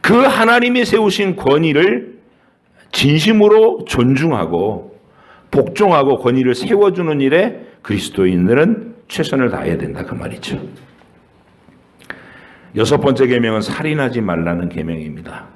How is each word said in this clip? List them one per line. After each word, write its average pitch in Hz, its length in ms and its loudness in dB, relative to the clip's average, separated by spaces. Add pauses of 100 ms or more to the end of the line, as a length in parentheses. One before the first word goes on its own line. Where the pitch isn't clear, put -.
그 - 140 2
하나님이 247 680 2
세우신 208 520 0
권위를 160 800 0 (720)
진심으로 208 960 4
존중하고 107 1120 -2 (520)
복종하고 143 680 2
권위를 127 360 0
세워주는 175 680 0
일에 160 400 2 (220)
그리스도인들은 98 1120 0 (120)
최선을 135 420 -2
다해야 80 280 -4
된다, - 260 -8
그 - 100 -12
말이죠. - 460 -10 (2250)
여섯 117 220 2
번째 135 280 2
계명은 117 340 0
살인하지 131 600 -4
말라는 85 460 -4
계명입니다. 80 880 -10